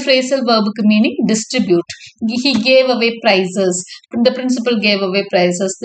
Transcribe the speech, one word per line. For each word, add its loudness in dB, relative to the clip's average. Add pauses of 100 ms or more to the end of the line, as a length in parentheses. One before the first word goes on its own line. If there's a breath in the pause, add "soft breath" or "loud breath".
phrasal 0
வெர்புக்கு 0
meaning 2 (120)
distribute. 0 (540 loud breath)
He 2 (160)
gave 4
away 0 (120)
prizes, 0 (520 loud breath)
the 2
principal -2 (120)
gave 0
away -2 (100)
prizes, 0 (140)